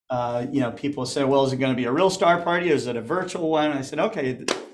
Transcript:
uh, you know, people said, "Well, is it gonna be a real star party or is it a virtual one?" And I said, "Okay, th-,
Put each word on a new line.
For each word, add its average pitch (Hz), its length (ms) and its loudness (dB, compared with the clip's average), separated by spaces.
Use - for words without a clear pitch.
uh, 123 420 -2
you 135 80 0
know, 117 120 0
people 139 340 -6
said, 139 200 -2
"Well, 139 200 4
is 131 80 0
it - 20 -2
gonna 131 180 0
be 120 120 0
a 120 60 0
real 180 180 4
star 175 320 4
party 175 280 0
or 147 40 6
is 120 140 0
it 117 80 -4
a 113 40 -2
virtual 175 480 -4
one?" 151 220 2
And 143 80 -2
I 131 40 -4
said, 147 180 -6
"Okay, 160 340 -2
th-, - 160 -8